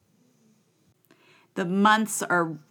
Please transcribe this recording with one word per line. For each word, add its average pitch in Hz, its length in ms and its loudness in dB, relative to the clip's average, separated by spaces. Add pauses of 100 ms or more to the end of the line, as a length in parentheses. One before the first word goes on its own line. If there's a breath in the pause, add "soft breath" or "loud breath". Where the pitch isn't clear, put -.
(1500 soft breath)
The 190 100 -4
months 208 580 0
are 165 360 -2 (120)